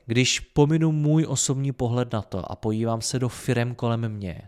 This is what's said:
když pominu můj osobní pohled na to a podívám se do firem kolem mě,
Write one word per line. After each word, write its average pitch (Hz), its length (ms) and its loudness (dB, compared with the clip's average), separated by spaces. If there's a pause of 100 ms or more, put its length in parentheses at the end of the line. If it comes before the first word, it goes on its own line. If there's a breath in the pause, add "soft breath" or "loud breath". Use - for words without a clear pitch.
když 123 340 2
pominu 156 520 2
můj 151 360 4
osobní 135 440 0
pohled 123 420 0
na 107 80 -2
to - 300 -8
a - 40 -8
podívám 113 460 -2
se 127 180 -4
do 123 100 0
firem 120 460 -2
kolem 117 340 -2
mě, 101 380 -8